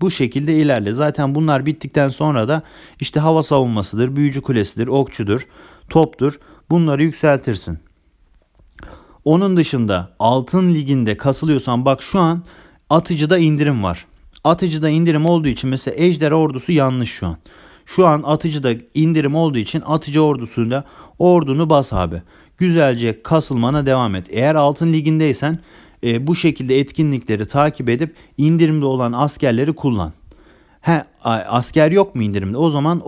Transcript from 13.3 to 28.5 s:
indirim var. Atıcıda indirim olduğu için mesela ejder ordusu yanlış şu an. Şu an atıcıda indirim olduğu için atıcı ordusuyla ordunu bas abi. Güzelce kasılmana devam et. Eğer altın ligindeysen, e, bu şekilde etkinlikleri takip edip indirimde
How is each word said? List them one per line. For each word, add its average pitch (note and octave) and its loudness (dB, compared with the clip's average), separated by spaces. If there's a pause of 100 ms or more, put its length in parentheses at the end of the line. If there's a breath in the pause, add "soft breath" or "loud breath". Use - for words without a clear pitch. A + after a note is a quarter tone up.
indirim D3 2
var. F2 -4 (380)
Atıcıda D#3+ 0
indirim D#3+ 2
olduğu E3 2
için C3 -4
mesela C3 -6
ejder D#3+ 2
ordusu D3+ 0
yanlış C3 0
şu - -6
an. E2 -6 (480 loud breath)
Şu F#3 2
an D3+ 2
atıcıda D3 -2 (200)
indirim D#3 2
olduğu D#3+ 0
için A2+ -4
atıcı D3+ 0
ordusuyla B2+ -2 (360 loud breath)
ordunu E3 2
bas C#3+ 2
abi. F2 -4 (360 soft breath)
Güzelce C3+ 0
kasılmana C#3 0
devam B2+ 0
et. F2+ -8
Eğer C#3 0
altın D#3 2
ligindeysen, D#3 0 (440 loud breath)
e, A#2+ -2
bu E3+ 2
şekilde C3+ 0
etkinlikleri C3+ -2
takip C#3 -2
edip C#3 -2 (220 soft breath)
indirimde D#3 2